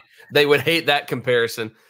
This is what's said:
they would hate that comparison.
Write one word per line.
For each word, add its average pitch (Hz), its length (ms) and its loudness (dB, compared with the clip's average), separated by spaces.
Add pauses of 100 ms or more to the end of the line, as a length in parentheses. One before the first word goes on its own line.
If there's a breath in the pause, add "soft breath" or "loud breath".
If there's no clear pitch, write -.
(340 loud breath)
they 147 140 4
would 143 140 4
hate 160 260 0
that 143 200 0
comparison. 117 680 -4 (140 soft breath)